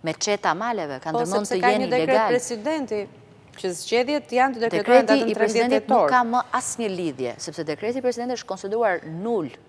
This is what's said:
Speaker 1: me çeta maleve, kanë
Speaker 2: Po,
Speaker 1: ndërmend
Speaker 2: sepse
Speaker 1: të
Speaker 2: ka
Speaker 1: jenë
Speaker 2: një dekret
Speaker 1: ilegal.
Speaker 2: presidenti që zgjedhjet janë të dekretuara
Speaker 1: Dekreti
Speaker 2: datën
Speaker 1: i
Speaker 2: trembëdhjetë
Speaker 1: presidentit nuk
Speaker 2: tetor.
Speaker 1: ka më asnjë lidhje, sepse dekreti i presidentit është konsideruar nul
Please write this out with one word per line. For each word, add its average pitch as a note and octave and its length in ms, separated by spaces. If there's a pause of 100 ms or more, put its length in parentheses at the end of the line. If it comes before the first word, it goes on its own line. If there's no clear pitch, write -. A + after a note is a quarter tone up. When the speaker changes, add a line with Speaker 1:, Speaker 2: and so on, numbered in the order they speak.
Speaker 1:
me E3 120
çeta G3 400
maleve, F3+ 480
kanë D#3+ 120
Speaker 2:
Po, D#3 80
Speaker 1:
ndërmend G3+ 240
Speaker 2:
sepse A#3+ 120
Speaker 1:
të - 40
Speaker 2:
ka A#3+ 120
Speaker 1:
jenë G#3+ 100
Speaker 2:
një A#3+ 60
dekret B3 180
Speaker 1:
ilegal. A3 200
Speaker 2:
presidenti B3 720 (560)
që - 160
zgjedhjet B3 640
janë B3+ 220
të A3 80
dekretuara A#3 380
Speaker 1:
Dekreti A3 40
Speaker 2:
datën C4+ 80
Speaker 1:
i A#3 200
Speaker 2:
trembëdhjetë G#3+ 40
Speaker 1:
presidentit A3+ 500
nuk A#3+ 120
Speaker 2:
tetor. D3+ 100
Speaker 1:
ka B3+ 160
më A#3 140 (180)
asnjë A3+ 320
lidhje, C3+ 480
sepse E3 260
dekreti G#3 340
i B3+ 40
presidentit A#3+ 380
është - 100
konsideruar G3 560
nul F3+ 400 (220)